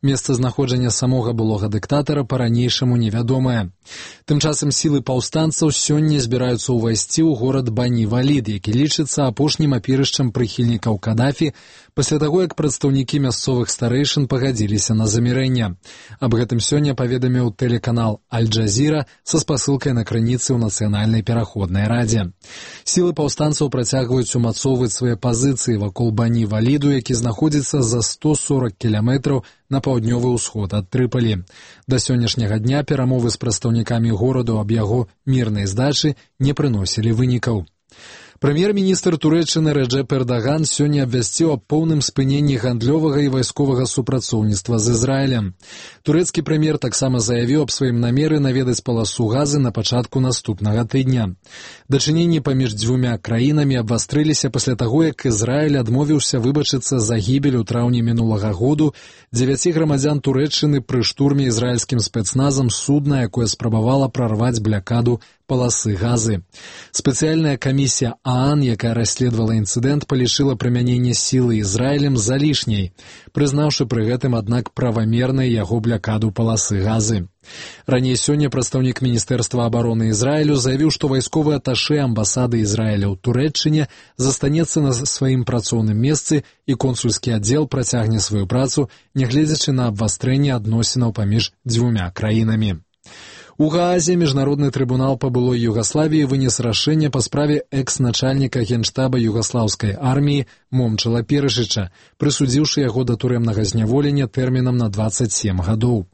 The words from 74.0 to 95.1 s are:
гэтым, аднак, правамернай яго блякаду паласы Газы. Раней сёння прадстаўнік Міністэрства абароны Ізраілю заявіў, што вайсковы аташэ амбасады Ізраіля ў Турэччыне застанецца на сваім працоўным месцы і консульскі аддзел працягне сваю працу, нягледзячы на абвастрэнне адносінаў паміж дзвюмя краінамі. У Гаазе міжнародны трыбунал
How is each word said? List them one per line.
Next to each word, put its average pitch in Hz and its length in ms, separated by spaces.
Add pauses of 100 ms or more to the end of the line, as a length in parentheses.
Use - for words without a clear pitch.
гэтым, 123 320
аднак, 113 400
правамернай 123 720
яго 113 320
блякаду 110 560
паласы 110 480
Газы. 110 400 (640)
Раней 127 320
сёння 147 320
прадстаўнік 127 480
Міністэрства 120 640
абароны 113 480
Ізраілю 143 480
заявіў, 135 320
што - 160
вайсковы 147 480
аташэ 139 480
амбасады 117 560
Ізраіля 107 480
ў 98 80
Турэччыне 147 720 (320)
застанецца 143 640
на 135 80
сваім 131 560
працоўным 113 480
месцы 143 480 (240)
і 135 80
консульскі 117 640
аддзел 127 320
працягне 113 480
сваю 101 240
працу, 131 480 (240)
нягледзячы 143 560
на 127 160
абвастрэнне 127 720
адносінаў 113 560
паміж 107 480
дзвюмя 113 480
краінамі. 110 720 (720)
У 151 160
Гаазе 175 400
міжнародны 143 560
трыбунал 131 480